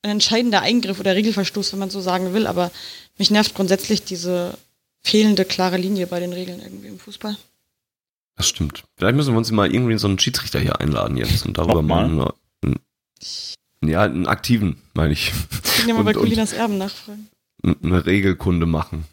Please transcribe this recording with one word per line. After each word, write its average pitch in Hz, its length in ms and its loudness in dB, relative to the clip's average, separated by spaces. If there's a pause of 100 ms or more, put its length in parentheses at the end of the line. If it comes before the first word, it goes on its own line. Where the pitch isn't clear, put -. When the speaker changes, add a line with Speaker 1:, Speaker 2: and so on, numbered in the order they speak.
Speaker 1:
ein 208 100 -4
entscheidender 214 500 2
Eingriff 196 400 0
oder 190 120 2
Regelverstoß, 202 600 0
wenn 196 60 -6
man 196 100 -4
so 196 100 -8
sagen 185 340 -2
will, 220 140 0
aber 175 240 -2 (460)
mich 196 140 2
nervt 214 220 2
grundsätzlich 196 520 0
diese 175 520 -4 (460)
fehlende 214 400 4
klare 185 320 0
Linie 185 320 -2
bei 180 140 -6
den 180 100 -6
Regeln 180 320 -10
irgendwie 196 240 -18
im 190 120 -18
Fußball. 208 360 -10 (1000)
Speaker 2:
Das - 100 0
stimmt. - 380 -4 (100)
Vielleicht 113 220 2
müssen 139 160 2
wir 110 60 4
uns 113 120 -2
mal 101 220 4
irgendwie 117 240 2
so 107 100 0
einen 95 120 2
Schiedsrichter - 420 -2
hier - 180 0
einladen, 65 380 0
Jens, - 280 0
und - 120 -2
darüber 82 240 4
Speaker 3:
Nochmal? 80 260 2
Speaker 2:
mal 78 260 0 (300)
einen, - 160 0 (1000)
einen, 76 100 2
ja, 90 120 4
einen 87 220 0
aktiven, 104 560 0 (120)
meine 78 180 2
ich. - 220 -2 (320)
Speaker 1:
Ich - 140 0
kann 233 100 2
ja 233 60 2
mal 220 40 2
Speaker 2:
Und, 208 60 4
Speaker 1:
bei 214 100 4
Speaker 2:
und 214 60 0
Speaker 1:
Colinas 220 320 2
Erben 214 240 -2
nachfragen. 208 500 -10 (340)
Speaker 2:
n-, 82 220 2
eine 87 220 2
Regelkunde 92 600 2
machen. 80 480 -2